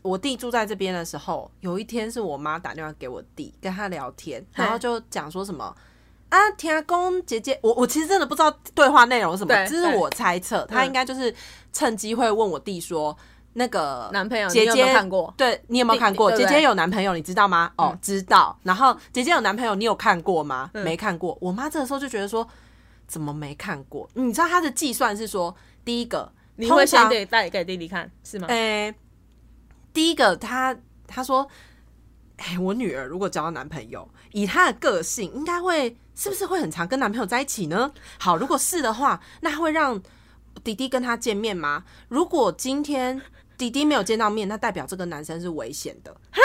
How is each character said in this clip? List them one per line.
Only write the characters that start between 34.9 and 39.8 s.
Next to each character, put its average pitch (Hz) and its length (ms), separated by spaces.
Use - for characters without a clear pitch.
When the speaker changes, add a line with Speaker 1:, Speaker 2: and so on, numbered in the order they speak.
Speaker 1:
性， - 320
应 277 100
该 349 160
会， 311 360
是 - 140
不 403 80
是 392 100
会 359 140
很 196 100
常 170 160
跟 262 140
男 226 100
朋 220 80
友 240 80
在 240 160
一 - 20
起 196 220
呢？ 208 240
好， 175 160
如 202 100
果 277 100
是 320 240
的 226 140
话， 254 240
那 330 160
会 311 160
让 277 280